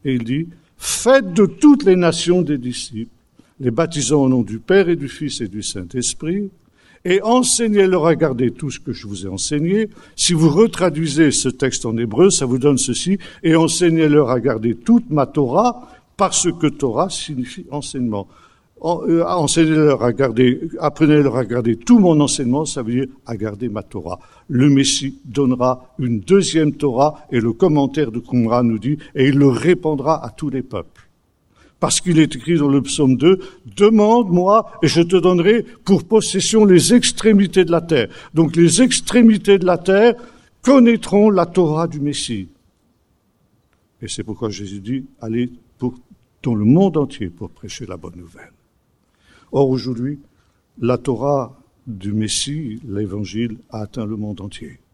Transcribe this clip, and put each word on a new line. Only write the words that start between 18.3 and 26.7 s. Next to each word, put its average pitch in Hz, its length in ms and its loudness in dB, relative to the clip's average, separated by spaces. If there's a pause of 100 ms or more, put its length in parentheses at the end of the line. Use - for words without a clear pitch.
En, 165 240 -4
euh, 165 200 2
enseignez-leur 156 760 2
à 120 120 2
garder, 127 440 2 (200)
apprenez-leur 147 580 2
à 127 80 -2
garder 117 320 -2
tout 240 220 4
mon 175 200 4
enseignement, 143 460 -2
ça 139 180 -8
veut 113 100 -6
dire 127 140 -2 (200)
à 120 100 -10
garder 104 320 -8
ma 104 140 -8
Torah. 90 360 -12 (300)
Le 139 220 2
Messie 135 560 0
donnera 127 720 -2
une 117 220 -2
deuxième 160 520 2